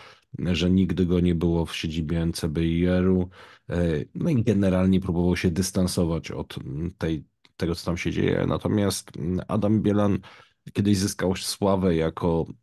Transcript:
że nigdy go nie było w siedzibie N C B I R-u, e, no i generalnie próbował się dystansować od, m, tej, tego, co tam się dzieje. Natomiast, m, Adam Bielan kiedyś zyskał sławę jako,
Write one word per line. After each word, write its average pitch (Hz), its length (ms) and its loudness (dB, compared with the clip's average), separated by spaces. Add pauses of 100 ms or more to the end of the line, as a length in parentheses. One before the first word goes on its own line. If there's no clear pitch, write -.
(400)
że 87 320 0
nigdy 90 340 4
go 87 140 2
nie 87 160 4
było 85 300 2
w - 100 -10
siedzibie 82 460 -4
N 82 120 0
C - 160 -4
B 82 160 -2
I 85 200 2
R-u, 92 440 2 (400)
e, 78 60 -4 (400)
no 175 140 -2
i 123 140 2
generalnie 95 560 4
próbował 87 380 0
się 92 140 0
dystansować 90 800 -2
od, - 260 -10
m, 76 400 -8
tej, 80 260 -4 (340)
tego, 82 180 -2
co - 100 -10
tam 87 120 -2
się 85 140 -4
dzieje. 90 360 0
Natomiast, 98 720 -2
m, 90 300 -4
Adam 104 340 0
Bielan 101 380 2 (540)
kiedyś 101 240 2
zyskał 92 380 -2
sławę 95 600 0
jako, 82 500 0 (180)